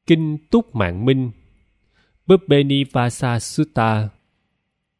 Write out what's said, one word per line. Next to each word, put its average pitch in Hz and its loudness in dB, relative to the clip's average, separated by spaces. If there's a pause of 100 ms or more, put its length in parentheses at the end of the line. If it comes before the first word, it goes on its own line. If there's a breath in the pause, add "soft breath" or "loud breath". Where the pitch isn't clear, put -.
Kinh 160 0 (120)
Túc 226 0
Mạng 95 -4
Minh. 131 0 (960)
Bubbenivasa 139 0
Sutta. 113 -2 (920)